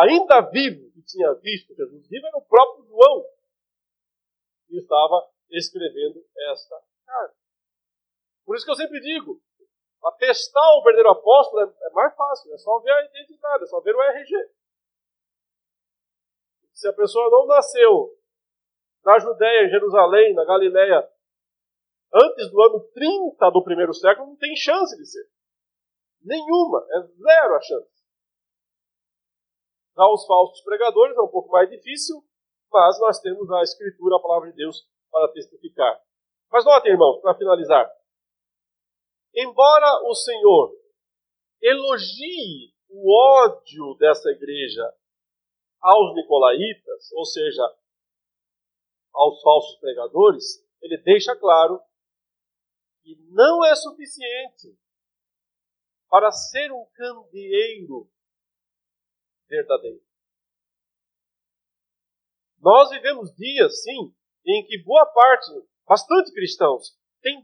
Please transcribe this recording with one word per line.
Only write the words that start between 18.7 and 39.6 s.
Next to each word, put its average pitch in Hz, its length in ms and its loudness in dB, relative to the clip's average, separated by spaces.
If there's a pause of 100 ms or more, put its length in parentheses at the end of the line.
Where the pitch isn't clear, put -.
na 202 140 6
Judéia, 220 480 0
em 185 40 -2
Jerusalém, 202 640 2
na 165 120 -2
Galileia, 185 640 0 (1040)
antes 214 380 2
do 196 100 2
ano 220 180 4 (140)
trinta 311 560 -2
do 180 140 0
primeiro 175 300 -4
século, 233 340 -2
não 285 80 -20
tem 294 200 -12
chance 349 400 -4
de 403 100 -20
ser. - 240 -20 (920)
Nenhuma, 302 720 -4
é 170 100 -4
zero 196 540 0
a 143 60 -4
chance. - 380 -12 (2000)
Já 190 120 4
os 208 180 -2
falsos 185 360 0
pregadores 233 560 -2
é 240 40 0
um 208 60 -4
pouco 180 220 -10
mais 180 200 0
difícil, 294 540 -14 (480)
mas 214 280 4
nós 220 200 -2
temos 190 320 -12
a 180 100 -2
Escritura, 185 540 -4
a 180 60 -2
Palavra 170 280 -4
de 170 60 -20
Deus, 156 320 -14 (240)
para 156 220 -2
testificar. - 680 -8 (480)
Mas 233 140 0
notem, 247 300 4
irmãos, 160 260 4
para 185 160 -2
finalizar, 165 540 0 (1400)
embora 277 680 2